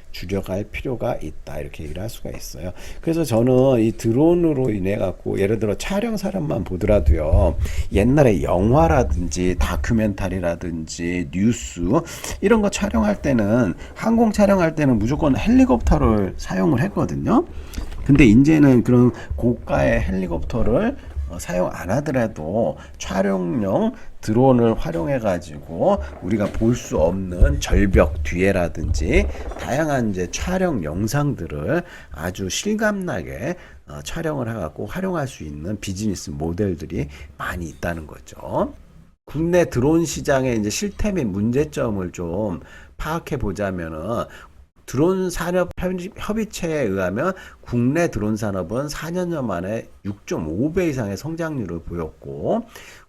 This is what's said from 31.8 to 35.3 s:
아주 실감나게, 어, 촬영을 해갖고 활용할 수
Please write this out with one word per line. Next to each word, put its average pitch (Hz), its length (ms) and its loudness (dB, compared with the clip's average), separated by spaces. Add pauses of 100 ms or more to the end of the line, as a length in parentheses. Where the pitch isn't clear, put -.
아주 90 360 -6
실감나게, 175 1080 -4 (340)
어, 73 140 -12
촬영을 151 460 -4
해갖고 104 360 -6
활용할 175 420 -4
수 - 160 -14